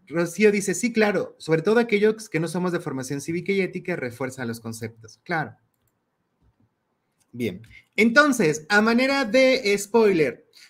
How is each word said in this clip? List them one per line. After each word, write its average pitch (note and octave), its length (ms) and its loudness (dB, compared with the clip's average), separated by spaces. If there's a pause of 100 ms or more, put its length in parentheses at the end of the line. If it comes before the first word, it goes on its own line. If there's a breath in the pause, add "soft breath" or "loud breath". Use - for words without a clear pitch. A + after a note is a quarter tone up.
Rocío E3+ 440 2
dice, G3 220 -2
"Sí, A#3 220 -4
claro, G#3 440 0
sobre D#3+ 220 0
todo G#3+ 180 2
aquellos A3 520 0
que D#3 100 -2
no E3 80 -4
somos F3 240 -2
de E3+ 80 -2
formación C#3 400 -8
cívica E3+ 320 -6
y G3 80 0
ética, F3+ 360 -6
refuerzan B2+ 520 -8
los A#2 120 -8
conceptos." A2 640 -14
Claro. D3 340 -6 (1700)
Bien. A2 300 -6 (340 loud breath)
Entonces, A#3 760 2
a G#3 120 4
manera C4 440 2
de B3+ 520 2
spoiler, G3 720 0 (220 loud breath)